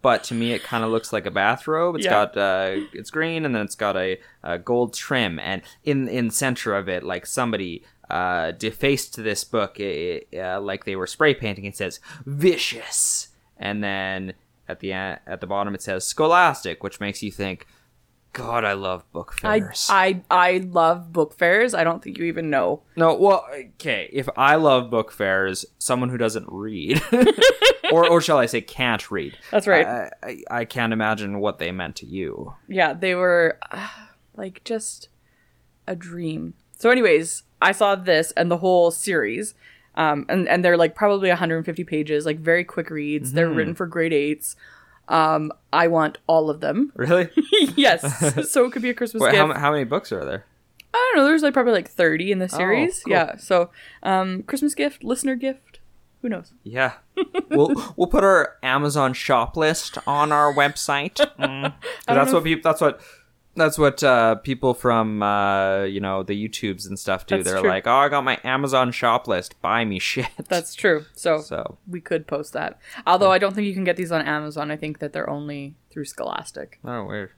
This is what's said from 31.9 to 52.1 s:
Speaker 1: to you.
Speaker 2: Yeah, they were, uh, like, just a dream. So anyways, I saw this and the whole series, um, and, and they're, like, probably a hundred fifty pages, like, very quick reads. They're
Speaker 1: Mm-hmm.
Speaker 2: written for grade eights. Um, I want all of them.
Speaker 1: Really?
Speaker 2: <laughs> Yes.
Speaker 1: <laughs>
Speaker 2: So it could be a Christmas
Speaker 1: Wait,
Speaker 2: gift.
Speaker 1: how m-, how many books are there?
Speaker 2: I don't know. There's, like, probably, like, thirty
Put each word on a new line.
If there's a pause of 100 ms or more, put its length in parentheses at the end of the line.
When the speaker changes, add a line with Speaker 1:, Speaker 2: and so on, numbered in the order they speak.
Speaker 1:
to
you. (140)
Speaker 2:
Yeah,
they
were, (120)
uh, (480)
like,
just (800)
a
dream. (220)
So
anyways, (160)
I
saw
this
and
the
whole
series, (400)
um,
and,
and
they're,
like,
probably
a
hundred
fifty
pages,
like,
very
quick
reads.
They're
Speaker 1:
Mm-hmm.
Speaker 2:
written
for
grade
eights. (500)
Um, (200)
I
want
all
of
them.
Speaker 1:
Really? (240)
Speaker 2:
<laughs>
Yes. (440)
Speaker 1:
<laughs>
Speaker 2:
So
it
could
be
a
Christmas
Speaker 1:
Wait,
Speaker 2:
gift.
Speaker 1:
how
m-,
how
many
books
are
there? (480)
Speaker 2:
I
don't
know.
There's,
like,
probably,
like,
thirty